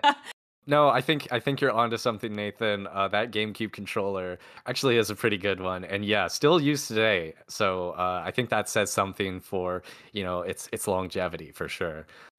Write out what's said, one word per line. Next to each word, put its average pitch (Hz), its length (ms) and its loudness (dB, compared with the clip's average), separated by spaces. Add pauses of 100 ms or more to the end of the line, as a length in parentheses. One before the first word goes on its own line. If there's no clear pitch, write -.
<laughs> 285 120 6 (540)
No, 147 200 6
I 131 120 4
think, 147 300 -2
I 123 80 0
think 135 220 0
you're 139 100 4
onto 113 260 2
something, 110 360 -2
Nathan. 104 560 -2
Uh, 98 180 0
that 104 240 0
GameCube 107 400 -2
controller 95 680 -4 (300)
actually 123 300 2
is 107 140 4
a 107 40 -4
pretty 104 240 0
good 95 220 0
one, 92 240 -4
and 101 200 -2
yeah, 101 220 2
still 156 340 4
used 143 280 0
today. 104 460 2 (120)
So, 92 440 0
uh, 90 340 -2
I 92 80 -4
think 123 180 -2
that 107 180 0
says 104 220 0
something 95 480 -2
for, 90 460 -4 (260)
you 101 140 -6
know, 90 160 -2
its, 87 320 -6
its 107 160 -6
longevity 90 640 -2
for 80 160 -8
sure. 80 360 -6 (340)